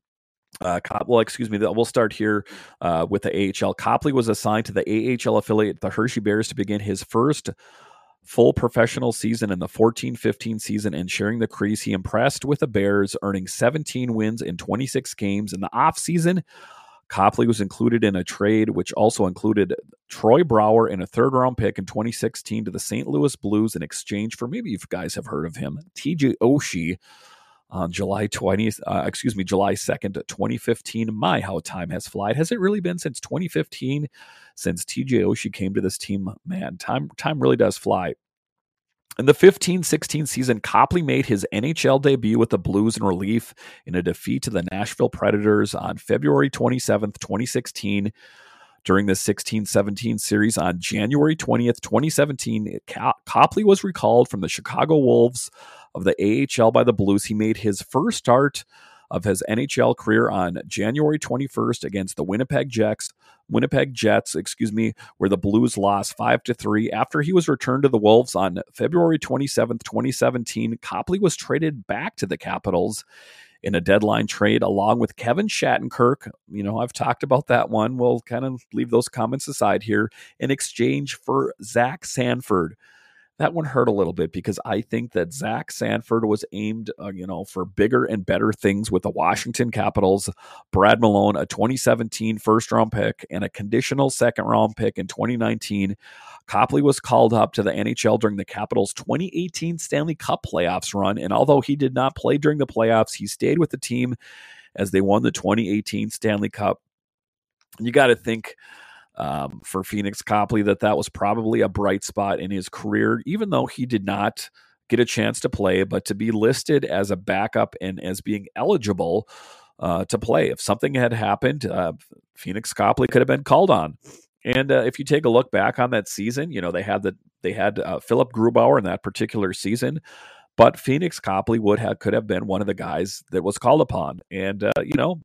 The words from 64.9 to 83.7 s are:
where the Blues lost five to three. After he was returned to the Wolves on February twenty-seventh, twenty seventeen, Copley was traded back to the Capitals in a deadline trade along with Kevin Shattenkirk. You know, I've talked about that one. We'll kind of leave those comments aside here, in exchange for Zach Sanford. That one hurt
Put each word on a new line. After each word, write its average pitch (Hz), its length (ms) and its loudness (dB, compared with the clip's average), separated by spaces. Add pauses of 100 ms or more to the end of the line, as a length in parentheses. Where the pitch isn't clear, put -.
where 98 120 2
the 98 80 2
Blues 107 400 2
lost 101 380 0
five 120 260 0
to 120 120 -4
three. 107 360 -2
After 123 300 -2
he 151 120 -2
was 175 160 2
returned 135 360 0
to 139 40 8
the 123 100 2
Wolves 110 360 6
on 90 280 0 (100)
February 165 480 2
twenty-seventh, 120 640 -2
twenty 120 260 -2
seventeen, 117 720 -2
Copley 175 380 -4
was 185 160 2
traded 143 500 -4
back 127 300 -6
to - 100 -4
the - 120 -6
Capitals 95 640 -2 (580)
in 98 140 -2
a 87 40 2
deadline 107 460 4
trade 107 340 2
along 98 380 2
with 113 160 -2
Kevin 147 320 -2
Shattenkirk. 123 800 0 (220)
You 101 140 -6
know, 107 140 -2
I've 123 140 -4
talked - 300 -2
about 139 240 2
that 120 240 2
one. 113 260 0
We'll 123 260 2
kind 123 220 -6
of 131 280 -8
leave 120 180 -4
those 117 180 2
comments 123 380 -4
aside 107 380 0
here, 107 260 0 (300)
in 131 100 -2
exchange 135 640 -2
for 135 480 -2
Zach 120 420 -2
Sanford. 117 720 0 (640)
That 156 160 0
one 165 100 -2
hurt 127 240 2